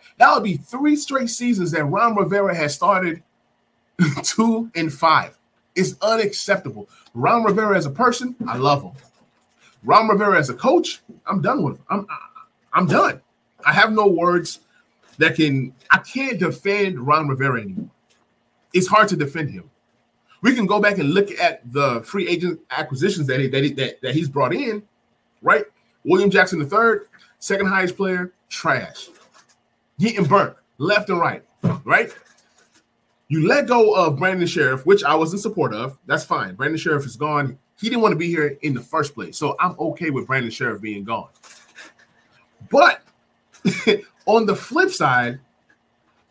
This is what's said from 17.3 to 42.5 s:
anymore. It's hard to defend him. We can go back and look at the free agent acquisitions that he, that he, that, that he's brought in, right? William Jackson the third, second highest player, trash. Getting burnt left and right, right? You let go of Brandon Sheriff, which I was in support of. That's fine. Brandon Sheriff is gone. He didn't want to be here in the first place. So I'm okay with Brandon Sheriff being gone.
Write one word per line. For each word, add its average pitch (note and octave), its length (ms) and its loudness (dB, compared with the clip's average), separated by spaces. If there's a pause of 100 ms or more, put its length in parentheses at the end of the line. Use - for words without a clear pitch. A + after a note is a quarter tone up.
anymore. G2 280 -10 (840)
It's F#3 140 2
hard G#3 200 4
to F#3+ 80 -4
defend D3 360 -4
him. F2+ 180 -16 (720)
We C4+ 120 2
can A#3 120 0
go G#3 160 2
back G#3 160 2
and D3 160 0
look G3 180 2
at E3 300 -2 (100)
the B2+ 320 0
free F#3+ 240 -4
agent E3+ 320 -2 (120)
acquisitions D3 560 -2
that C3 120 -2
he, C3+ 80 0
that C3+ 160 0
he, C#3+ 80 0
that, B2+ 300 -6
that B2+ 120 -4
he's D#3+ 140 -2
brought C3+ 260 0
in, A3+ 300 -4 (580)
right? F3+ 220 2 (420)
William G3 240 4
Jackson F#3 300 4
the D3 60 -2
third, G#3+ 420 2 (320)
second G3 280 -2
highest F#3+ 300 0
player, F#3 360 -4 (160)
trash. - 600 -4 (880)
Getting G3+ 260 0
burnt D#3 300 4 (220)
left G3 320 0
and F3+ 100 -2
right, D3 240 -2 (400)
right? F3+ 280 0 (1160)
You D#3+ 200 0
let B3+ 200 4
go A#3 260 4
of D#3+ 240 2
Brandon F3+ 300 0
Sheriff, C3+ 380 0
which G3 180 6
I C#3+ 100 4
was D#3+ 200 2
in G3+ 60 -6
support E3 340 -2
of. B2+ 320 -8
That's D#3 180 -2
fine. G#2 320 -4
Brandon D3+ 240 -4
Sheriff D3+ 260 -2
is A2 100 -12
gone. D3 440 -4 (200)
He A3 100 -4
didn't A#3 120 0
want G#3 120 4
to E3+ 40 -2
be E3 100 -4
here D3+ 340 -2
in D3 120 -2
the - 80 -6
first D3 320 -4
place. G#2+ 240 -12
So C#3+ 220 -4
I'm F3 200 -2
okay D#3 300 -6
with B2 180 -4
Brandon B2 240 -2
Sheriff A2 300 -6
being G2+ 220 -10
gone. G#2+ 260 -8 (1400)